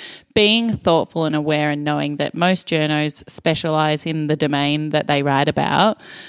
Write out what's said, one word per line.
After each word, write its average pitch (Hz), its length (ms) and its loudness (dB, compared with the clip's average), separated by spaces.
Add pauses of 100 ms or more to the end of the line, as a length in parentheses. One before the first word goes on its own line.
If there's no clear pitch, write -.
(360)
being 220 340 4
thoughtful 165 560 0
and 156 80 -2
aware 151 380 0
and 147 140 -4
knowing 147 320 -2
that 143 180 -4
most 180 320 2
journos 151 600 0
specialise 156 760 0
in 156 220 -2
the 151 80 0
domain 147 540 0
that 151 180 -2
they 143 160 0
write 143 240 2
about. 147 540 2 (280)